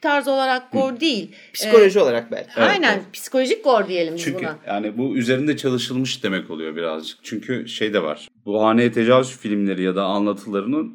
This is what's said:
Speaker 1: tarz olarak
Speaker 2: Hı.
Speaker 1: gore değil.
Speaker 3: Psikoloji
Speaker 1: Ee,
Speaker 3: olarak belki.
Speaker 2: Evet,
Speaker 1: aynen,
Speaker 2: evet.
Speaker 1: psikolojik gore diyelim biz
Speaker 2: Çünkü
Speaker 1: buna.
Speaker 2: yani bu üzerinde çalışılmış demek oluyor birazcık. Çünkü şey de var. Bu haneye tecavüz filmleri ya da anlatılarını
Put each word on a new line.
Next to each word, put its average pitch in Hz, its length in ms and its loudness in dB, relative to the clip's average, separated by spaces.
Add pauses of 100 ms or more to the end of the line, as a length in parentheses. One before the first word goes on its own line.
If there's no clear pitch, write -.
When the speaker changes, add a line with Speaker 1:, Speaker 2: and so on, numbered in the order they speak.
Speaker 1:
tarz 285 280 0
olarak 262 340 0 (120)
Speaker 2:
Hı. - 40 0
Speaker 1:
gore 262 220 -2
değil. 254 320 -2 (220)
Speaker 3:
Psikoloji 208 440 6
Speaker 1:
Ee, 185 40 6
Speaker 3:
olarak 117 300 0
belki. - 240 -10
Speaker 2:
Evet, 117 140 4
Speaker 1:
aynen, 311 240 2
Speaker 2:
evet. 185 180 -4
Speaker 1:
psikolojik 262 520 -2
gore 226 240 4
diyelim 170 260 -2
biz 170 100 -8
Speaker 2:
Çünkü 143 200 -4
Speaker 1:
buna. 156 220 -8
Speaker 2:
yani 107 320 -4
bu 131 180 -2
üzerinde 131 400 0
çalışılmış 127 680 -4
demek 92 260 -4
oluyor 80 260 -8
birazcık. 80 460 -6
Çünkü - 460 -8
şey 107 260 -4
de 95 80 2
var. 76 260 -8 (180)
Bu 107 180 0
haneye 117 280 4
tecavüz 123 460 2
filmleri 101 440 -2
ya 92 140 0
da 98 80 -2
anlatılarını 101 920 -2